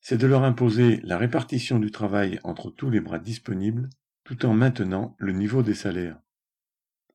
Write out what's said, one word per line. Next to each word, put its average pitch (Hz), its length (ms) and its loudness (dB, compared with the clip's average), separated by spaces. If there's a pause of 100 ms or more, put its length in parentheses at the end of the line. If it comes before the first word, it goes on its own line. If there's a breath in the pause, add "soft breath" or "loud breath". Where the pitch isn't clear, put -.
c'est - 180 -2
de 123 80 4
leur 131 180 6
imposer 120 580 4
la 90 140 -2
répartition 123 640 0
du 107 120 0
travail 98 540 -2
entre 87 260 -10
tous 135 200 -6
les 110 100 2
bras 85 180 -8
disponibles, 110 720 -6 (360)
tout 127 200 -8
en 123 80 4
maintenant 110 680 0
le 98 140 -4
niveau 104 300 0
des 110 100 0
salaires. 90 480 -6 (960)